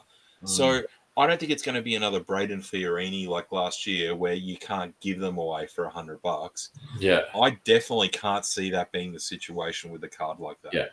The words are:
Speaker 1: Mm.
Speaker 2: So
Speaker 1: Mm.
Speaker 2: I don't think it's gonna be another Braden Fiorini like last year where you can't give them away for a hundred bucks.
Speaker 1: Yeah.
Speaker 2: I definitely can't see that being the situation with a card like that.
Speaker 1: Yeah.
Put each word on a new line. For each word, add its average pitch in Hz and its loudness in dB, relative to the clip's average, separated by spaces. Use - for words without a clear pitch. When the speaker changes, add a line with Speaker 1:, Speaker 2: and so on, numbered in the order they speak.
Speaker 1:
Mm. 95 -6
Speaker 2:
So 98 2
Speaker 1:
Mm. 131 4
Speaker 2:
I 139 8
don't 170 4
think 151 -2
it's 143 -4
gonna 123 -2
be 113 -2
another 104 2
Braden 98 -2
Fiorini 92 -2
like 87 -4
last 90 -2
year 87 0
where 87 2
you 92 -4
can't 90 -6
give 95 -2
them 92 -2
away 80 -2
for - -4
a 78 -4
hundred 78 -10
bucks. - -4
Speaker 1:
Yeah. 92 8
Speaker 2:
I 127 8
definitely 113 4
can't 101 -2
see 95 -2
that 90 0
being 90 -4
the 82 -12
situation 85 -8
with 80 -12
a 80 -10
card 80 -6
like 76 -12
that. 76 -10
Speaker 1:
Yeah. 85 0